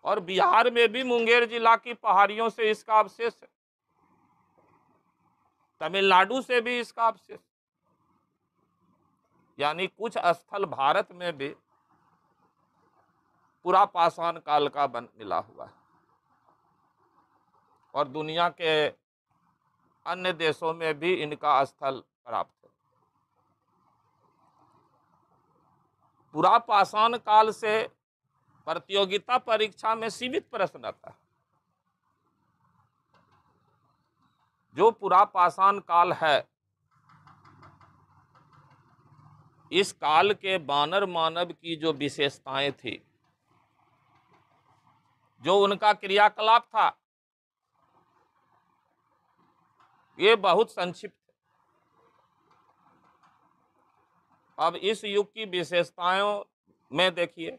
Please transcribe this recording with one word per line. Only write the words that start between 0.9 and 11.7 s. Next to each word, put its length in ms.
मुंगेर 420
जिला 300
की 200
पहाड़ियों 540
से 200
इसका 280
अवशेष 360
है, 140
तमिलनाडु 640
से 180
भी 200
इसका 260
अवशेष, 320
यानी 300
कुछ 300
स्थल 480
भारत 460
में 260
भी 100